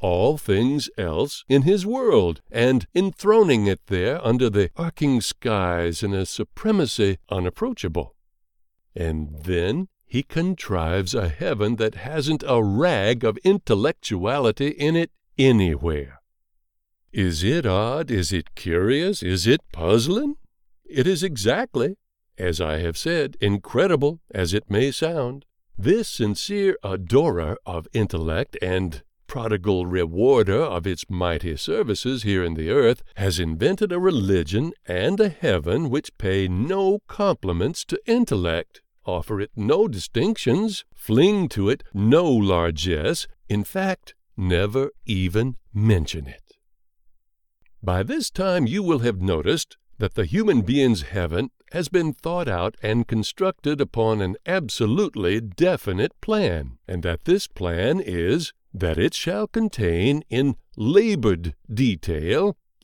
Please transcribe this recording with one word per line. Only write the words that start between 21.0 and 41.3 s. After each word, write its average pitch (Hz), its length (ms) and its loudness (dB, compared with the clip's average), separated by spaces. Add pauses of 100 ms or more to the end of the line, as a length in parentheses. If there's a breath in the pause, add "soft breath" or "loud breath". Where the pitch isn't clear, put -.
is 180 160 0
exactly, 143 760 -2 (400)
as 87 240 -2
I 78 180 -2
have 85 180 -4
said, 160 440 -2
incredible 139 800 0 (120)
as 90 220 -2
it 104 160 -2
may 120 220 2
sound. 139 540 -4 (320)
This 175 300 2
sincere 190 760 -2
adorer 95 800 0
of 85 280 -8
intellect 80 680 -4
and 92 420 -2 (240)
prodigal 104 580 -2
rewarder 95 760 2
of 95 260 -4
its 90 220 -4
mighty 87 480 -2
services 123 680 -2
here 98 200 0
in 85 100 -2
the 80 160 -4
earth 123 340 2 (120 soft breath)
has 95 240 0
invented 120 520 0
a 175 80 -2
religion 104 720 2 (140)
and 110 340 0
a 208 100 2
heaven 117 600 0
which 143 280 -4
pay 95 300 0
no 190 600 0
compliments 135 800 -2
to - 200 -6
intellect, 92 760 0 (240)
offer 95 360 -4
it 104 140 -8
no 151 320 2
distinctions, 175 1000 -2 (100)
fling 170 540 2